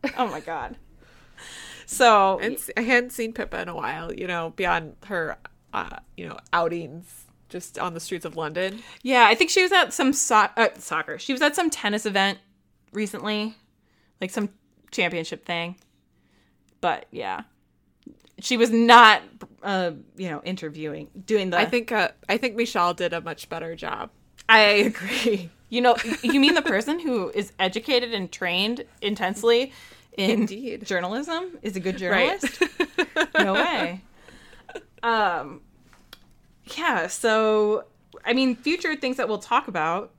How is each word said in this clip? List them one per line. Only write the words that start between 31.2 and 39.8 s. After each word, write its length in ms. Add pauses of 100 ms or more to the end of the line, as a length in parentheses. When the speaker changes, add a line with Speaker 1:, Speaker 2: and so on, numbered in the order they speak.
Speaker 1:
is 140
a 40
good 200
Speaker 2:
Right. 400
Speaker 1:
journalist? 220 (400)
Speaker 2:
<laughs> 360
Speaker 1:
No 160
way. 460 (1040)
Um, 560 (1160)
yeah, 300
so, 800 (400)
I 80
mean, 240
future 400
things 220
that 100
we'll 100
talk 300
about 500